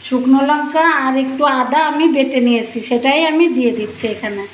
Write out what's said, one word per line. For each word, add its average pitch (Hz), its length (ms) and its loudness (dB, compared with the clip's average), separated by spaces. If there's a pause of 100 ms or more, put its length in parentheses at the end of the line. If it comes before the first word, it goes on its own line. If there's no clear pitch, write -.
শুকনো 262 320 2 (100)
লঙ্কা 302 360 0 (200)
আর 262 80 0 (100)
একটু 269 200 -2 (180)
আদা 262 180 0 (120)
আমি 302 140 0 (100)
বেটে 262 320 0
নিয়েছি, 233 300 0 (120)
সেটাই 269 320 2 (100)
আমি 330 140 2 (100)
দিয়ে 240 240 0
দিচ্ছি 214 340 -8
এখানে। 202 300 -8 (100)